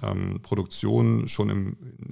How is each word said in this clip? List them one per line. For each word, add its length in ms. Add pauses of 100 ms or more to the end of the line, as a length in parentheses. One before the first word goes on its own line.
ähm, 400
Produktion 840
schon 220
im, 280 (340)